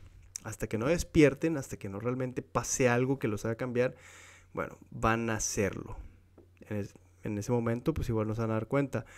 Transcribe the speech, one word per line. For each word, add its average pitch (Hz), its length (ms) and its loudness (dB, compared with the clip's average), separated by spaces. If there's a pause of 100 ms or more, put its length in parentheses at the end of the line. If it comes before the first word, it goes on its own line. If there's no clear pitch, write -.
(440)
Hasta 110 240 -8
que 110 100 -2
no 113 100 0
despierten, 156 720 4
hasta 127 200 -8
que - 100 -8
no 98 120 -6
realmente 127 420 -2
pase - 480 2
algo 131 280 2
que 131 120 -2
los 104 160 -2
haga 113 100 -2
cambiar, 123 400 0 (580)
bueno, - 240 -6 (120)
van 113 400 2
a 110 60 0
hacerlo. - 600 -2 (760)
En 107 80 -4
es-, 98 180 -6 (280)
en 107 140 -4
ese 101 160 -2
momento 120 400 0
pues 135 160 -2
igual 107 180 2
no 110 80 -2
se 113 60 -2
van 113 100 0
a 110 40 2
dar 110 120 -2
cuenta. 135 380 0 (120)